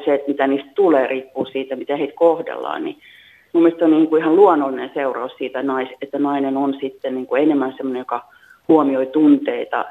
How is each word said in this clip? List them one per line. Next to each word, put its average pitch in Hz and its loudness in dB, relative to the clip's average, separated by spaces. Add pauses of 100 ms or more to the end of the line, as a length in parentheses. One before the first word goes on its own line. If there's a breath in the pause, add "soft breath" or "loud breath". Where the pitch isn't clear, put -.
se, 151 2
että 139 -2
mitä 139 -2
niistä 139 -4
tulee, 156 2
riippuu 131 -8
siitä, 135 -8
miten 143 -6
heitä 151 -6
kohdellaan, 156 -2
niin - -8 (560 soft breath)
mun 170 4
mielestä 170 2
se 170 2
on 156 4
niinku 156 4
ihan 165 2
luonnollinen 147 4
seuraus 131 -4
siitä, 131 -8
nais-, 131 -6
että 143 -8
nainen 139 -2
on 135 -2
sitten 131 -8
niinku 127 -4
enemmän 139 2
semmonen, 131 -6
joka 120 -8 (380 soft breath)
huomioi 139 4
tunteita 139 2